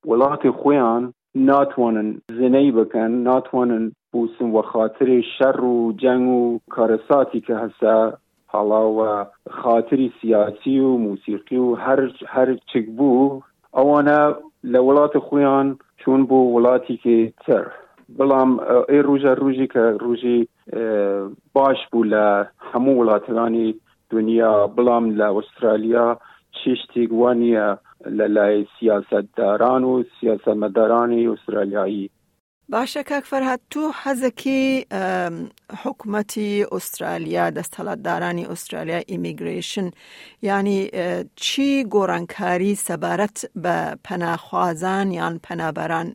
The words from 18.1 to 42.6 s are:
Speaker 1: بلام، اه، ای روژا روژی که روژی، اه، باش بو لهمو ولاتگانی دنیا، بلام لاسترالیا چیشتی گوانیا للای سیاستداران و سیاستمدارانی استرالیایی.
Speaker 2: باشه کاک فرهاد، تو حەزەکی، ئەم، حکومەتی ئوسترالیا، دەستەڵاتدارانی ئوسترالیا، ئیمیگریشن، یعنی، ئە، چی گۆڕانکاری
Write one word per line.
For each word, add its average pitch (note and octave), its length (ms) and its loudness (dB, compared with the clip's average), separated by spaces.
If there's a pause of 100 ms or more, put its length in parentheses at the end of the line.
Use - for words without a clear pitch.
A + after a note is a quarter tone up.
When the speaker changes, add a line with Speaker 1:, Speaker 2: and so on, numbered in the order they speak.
Speaker 1:
بلام، C3 420 4
اه، B2 300 2
ای C#3+ 100 6
روژا C#3 340 2
روژی C3 340 0
که B2+ 120 -2
روژی، A#2 680 0 (260)
اه، G2+ 560 -2 (240)
باش C3+ 240 4 (140)
بو A#2 120 2
لهمو G#2+ 1000 0
ولاتگانی A2+ 720 0 (340)
دنیا، A2 580 2
بلام A#2 480 2
لاسترالیا A2 1040 0 (440)
چیشتی A#2+ 440 -2
گوانیا A2+ 720 2 (280)
للای G#2 600 0 (140)
سیاستداران A2 1040 0
و B2+ 200 0 (160)
سیاستمدارانی A2+ 1080 0
استرالیایی. G2+ 840 -4 (600)
Speaker 2:
باشه C#4 340 -6
کاک C#4+ 200 -6
فرهاد، C4 360 -4 (100)
تو D#4 220 -6
حەزەکی، C4 1000 -4
ئەم، F#3 420 -4 (500)
حکومەتی G#3 880 -4
ئوسترالیا، E3+ 800 -6
دەستەڵاتدارانی F3 1000 -6
ئوسترالیا، E3 580 -10
ئیمیگریشن، E3+ 840 -8 (500)
یعنی، G3 460 -2
ئە، F3 380 -6 (100)
چی C#4 580 -2
گۆڕانکاری F3+ 800 0 (140)